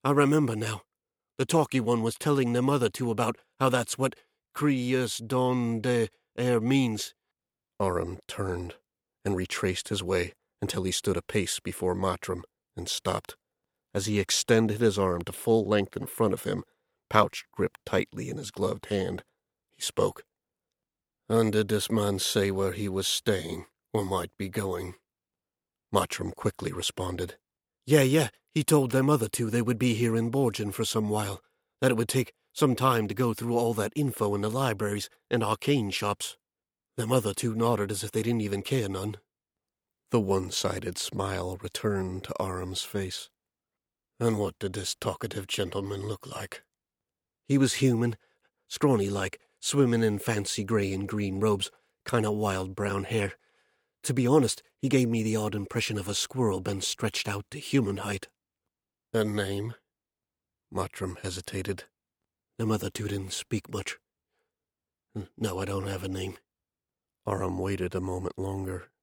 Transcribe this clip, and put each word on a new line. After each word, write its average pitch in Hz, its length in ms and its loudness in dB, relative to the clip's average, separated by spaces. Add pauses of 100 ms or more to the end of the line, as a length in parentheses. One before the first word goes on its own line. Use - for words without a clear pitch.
I 139 80 4
remember 143 420 4
now. 107 300 -4 (520)
The 131 100 0
talky 139 340 2
one 117 200 2
was 113 160 0
telling 135 360 2
them 123 180 4
other 123 180 2
two 120 220 -2
about 113 260 0 (220)
how 135 100 4
that's 123 300 0
what 131 160 0 (400)
Krios 127 720 0
Don 123 540 2
de 120 280 2 (280)
Air 120 240 2
means." 123 540 2 (640)
Aram 87 500 0
turned 90 480 -4 (480)
and 101 120 0
retraced 92 520 -2
his 95 140 -2
way 90 320 0 (260)
until 98 240 -2
he 92 80 0
stood 92 240 0
a 87 60 -2
pace - 380 -2
before 90 340 -2
Mottram 92 480 -2 (340)
and 87 120 -8
stopped. - 480 -4 (560)
As 98 140 -2
he 104 140 2
extended 110 600 2
his 104 180 4
arm 90 240 2
to - 100 -8
full 113 340 2
length 101 300 0
in - 100 -6
front 107 260 2
of - 120 -4
him, 95 200 -2 (440)
pouch - 420 4
gripped - 340 -4
tightly 104 440 -2
in 113 80 -6
his - 140 -10
gloved - 360 -4
hand, 90 380 -2 (500)
he - 80 -12
spoke. - 420 0 (1040)
"And 110 240 4
did 107 160 2
this 107 220 0
man 104 280 2
say 98 320 2
where 95 220 0
he 101 160 -4
was 95 200 -2
staying, 82 580 -2 (260)
or 104 120 0
might 90 320 -4
be 98 120 -6
going?" 92 480 -4 (960)
Mottram 95 420 0
quickly - 380 -4
responded, 90 680 -6 (460)
"Yeah, 143 180 6
yeah, 131 280 4 (220)
he 156 100 0
told 135 300 4
them 135 180 4
other 117 180 2
two 113 220 -2
they 120 120 2
would 113 160 0
be 123 160 2
here 113 220 2
in 117 140 0
Borgin 110 420 0
for 113 120 -4
some 107 240 0
while, 104 340 -2 (380)
that 131 100 4
it 117 60 2
would 110 120 0
take 127 260 0 (180)
some 131 240 4
time 120 320 2
to 101 60 -6
go 120 180 0
through 117 240 -2
all 117 180 2
that 104 220 -2
info 110 380 0
in 101 60 -2
the 107 100 0
libraries 107 580 -2 (220)
and 120 120 2
arcane 110 480 2
shops. - 460 -4 (600)
Them 113 140 -4
other 107 220 4
two 113 220 -2
nodded 110 360 2
as 104 140 -4
if 104 80 -10
they 110 100 0
didn't 113 200 0
even 101 200 -2
care 120 260 -2
none." 98 320 -6 (880)
The 120 100 4
one-sided 95 800 -2
smile 92 580 -4
returned 95 680 -4
to - 180 -6
Aram's 92 400 -4
face. - 480 -6 (880)
"And 113 200 2
what 95 200 -2
did 95 140 -4
this 98 240 -6
talkative 98 500 -4
gentleman 98 600 -4
look 107 200 -8
like?" - 360 -12 (840)
"He 139 100 2
was 135 180 4
human, 120 420 2 (520)
scrawny-like, 101 720 0 (200)
swimming 120 420 4
in 104 160 2
fancy 104 460 -2
grey 101 280 0
and 98 160 -4
green 101 300 -2
robes, 101 320 2 (340)
kinda 107 280 2
wild 95 420 -2
brown 98 300 -2
hair. 101 340 -2 (640)
To 127 120 -2
be 123 120 2
honest, 131 360 4 (180)
he 135 80 -2
gave 127 200 4
me 113 140 2
the 110 140 0
odd 107 180 -2
impression 104 440 -4
of 98 100 -6
a 101 60 -4
squirrel 107 460 0
been 98 200 -4
stretched - 480 -4
out 104 220 -6
to 147 80 -10
human 107 400 0
height." 98 300 -6 (840)
"A 110 120 2
name?" 104 500 -4 (960)
Mottram 92 460 -4
hesitated. 95 680 -6 (720)
"Them 113 140 -2
other 107 200 0
two 101 180 -6
didn't 95 240 -4
speak - 360 -6
much. - 300 -8 (1160)
N-, 101 220 -10
no, 98 220 -4
I 98 60 -2
don't 98 220 -4
have 95 180 -6
a 95 40 -6
name." 95 300 -6 (880)
Aram 92 320 -2
waited 92 360 -2
a 92 60 -2
moment 92 380 -6
longer. 95 520 -6 (120)